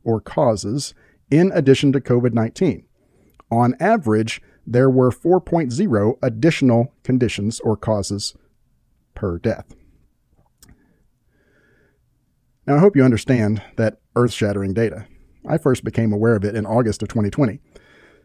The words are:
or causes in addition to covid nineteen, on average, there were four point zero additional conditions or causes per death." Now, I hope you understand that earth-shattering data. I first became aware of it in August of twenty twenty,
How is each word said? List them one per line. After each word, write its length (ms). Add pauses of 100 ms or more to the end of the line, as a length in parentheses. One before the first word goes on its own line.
or 180
causes 720 (360)
in 240
addition 400
to 80
covid 320
nineteen, 500 (640)
on 300
average, 600 (260)
there 220
were 220
four 300
point 320
zero 480
additional 720 (100)
conditions 580
or 140
causes 600 (800)
per 240
death." 360 (3000)
Now, 80
I 40
hope 160
you 80
understand 580 (160)
that 220 (160)
earth-shattering 600
data. 320 (380)
I 120
first 260
became 300
aware 220
of 100
it 100
in 100
August 360
of 80
twenty 220
twenty, 280 (640)